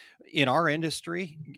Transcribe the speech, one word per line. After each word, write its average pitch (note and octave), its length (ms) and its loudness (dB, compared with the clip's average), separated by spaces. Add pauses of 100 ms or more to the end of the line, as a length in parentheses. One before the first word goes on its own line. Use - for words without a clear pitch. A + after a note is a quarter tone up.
(320)
in C#3+ 160 4
our D#3 200 4
industry, D#3+ 720 -4 (200)